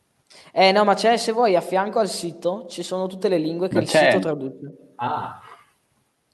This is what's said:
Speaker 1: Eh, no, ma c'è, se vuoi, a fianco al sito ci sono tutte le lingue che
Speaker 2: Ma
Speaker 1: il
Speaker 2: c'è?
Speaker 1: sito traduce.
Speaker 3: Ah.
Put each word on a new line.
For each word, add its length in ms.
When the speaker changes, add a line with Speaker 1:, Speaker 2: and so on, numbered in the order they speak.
Speaker 1:
Eh, 220
no, 100
ma 100
c'è, 240
se 140
vuoi, 240
a 60
fianco 380
al 100
sito 600
ci 140
sono 240
tutte 220
le 80
lingue 320
che 60
Speaker 2:
Ma 60
Speaker 1:
il 60
Speaker 2:
c'è? 240
Speaker 1:
sito 80
traduce. 580
Speaker 3:
Ah. 460